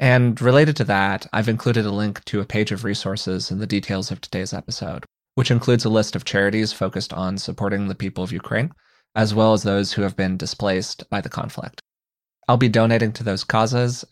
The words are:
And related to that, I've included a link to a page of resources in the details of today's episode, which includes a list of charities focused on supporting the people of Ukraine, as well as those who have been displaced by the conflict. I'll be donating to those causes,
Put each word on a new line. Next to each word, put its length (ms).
And 400
related 360
to 80
that, 500
I've 160
included 340
a 60
link 340
to 160
a 60
page 260
of 100
resources 680
in 80
the 80
details 440
of 120
today's 320
episode, 500
which 160
includes 340
a 60
list 260
of 80
charities 480
focused 400
on 240
supporting 520
the 60
people 300
of 80
Ukraine, 400
as 200
well 180
as 120
those 280
who 80
have 160
been 220
displaced 720
by 100
the 80
conflict. 540
I'll 80
be 120
donating 440
to 120
those 200
causes, 680